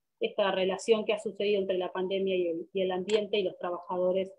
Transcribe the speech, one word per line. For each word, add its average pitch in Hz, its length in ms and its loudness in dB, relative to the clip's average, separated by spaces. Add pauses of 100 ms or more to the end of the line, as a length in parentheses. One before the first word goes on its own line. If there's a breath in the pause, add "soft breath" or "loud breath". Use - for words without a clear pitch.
(220)
esta 208 300 0
relación 190 520 2
que 220 80 0
ha 208 80 0
sucedido 202 400 0
entre 190 180 0
la 180 140 -2
pandemia 185 460 0
y 175 100 2
el, 165 240 -4
y 190 120 0
el 185 80 0
ambiente 202 460 0
y 202 60 2
los 180 140 -4
trabajadores 180 800 -2